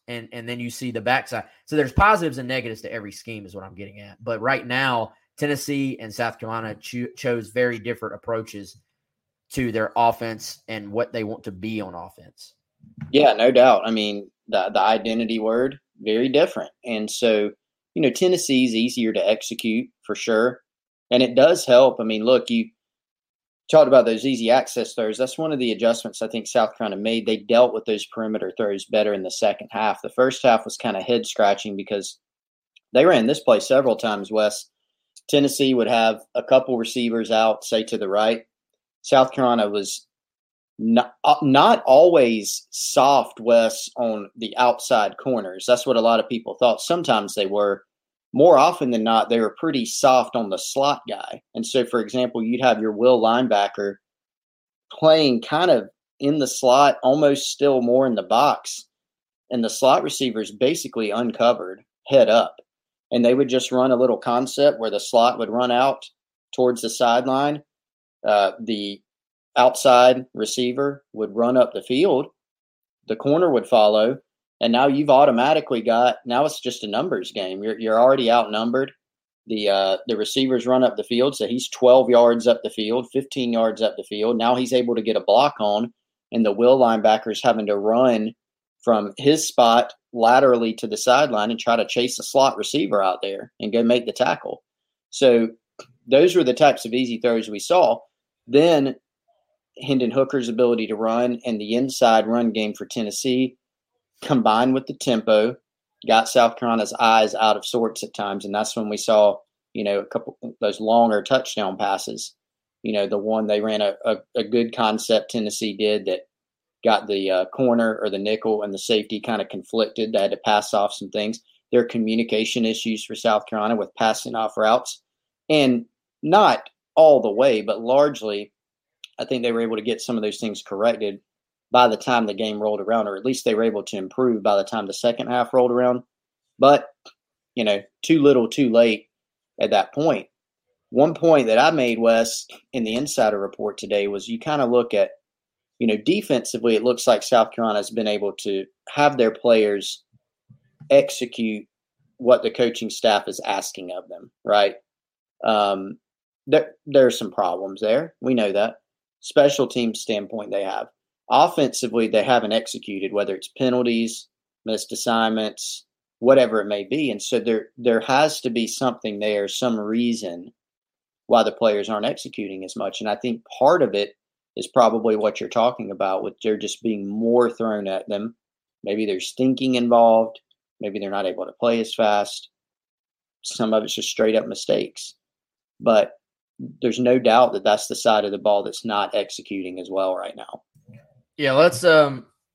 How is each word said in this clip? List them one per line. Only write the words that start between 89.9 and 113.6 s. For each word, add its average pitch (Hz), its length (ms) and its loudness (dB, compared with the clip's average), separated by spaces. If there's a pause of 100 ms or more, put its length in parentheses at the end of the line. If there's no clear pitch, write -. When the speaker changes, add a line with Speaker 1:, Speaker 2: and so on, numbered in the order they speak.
Speaker 2:
laterally 120 640 4
to 113 140 -10
the 104 100 0
sideline 123 540 2
and 113 80 -6
try 117 160 0
to 110 100 0
chase - 320 -4
a - 60 -12
slot 135 340 2
receiver 101 460 -2
out 92 180 -2
there 98 380 -10
and 107 120 -8
go 117 120 2
make 120 240 2
the 104 40 -6
tackle. - 520 -4 (480)
So 120 380 4 (580)
those 151 280 4
were 170 80 4
the 127 120 0
types 143 280 4
of 113 100 -8
easy 123 260 -2
throws 117 280 0
we 104 120 -10
saw. 143 400 2 (480)
Then 139 480 2 (920)
Hendon 127 240 0
Hooker's 135 400 -2
ability 117 380 0
to 107 80 -6
run 117 500 -2
and 110 160 -6
the 107 140 -4
inside 120 500 2
run 117 260 0
game 107 220 -4
for 101 140 -14
Tennessee, 127 680 -4 (680)
combined 120 500 2
with 131 140 -4
the - 80 -10
tempo, 113 600 0 (520)
got 113 220 4
South 117 260 2
Carolina's 113 440 -2
eyes 110 360 4
out 110 200 2
of 101 100 -10
sorts 113 360 -4
at - 140 -14
times. 101 300 -8
And 101 100 -8
that's 107 200 -6
when 107 140 -6
we 104 80 -6
saw, 104 400 4 (360)
you 110 100 -8
know, 101 160 -2
a 95 60 -6
couple - 360 -10
of 117 180 -14
those 104 200 -4
longer 110 420 2
touchdown 104 560 -4
passes. 98 560 -6 (480)
You 113 120 -6
know, 101 120 -2
the 101 140 -4
one 110 260 -2
they 104 160 0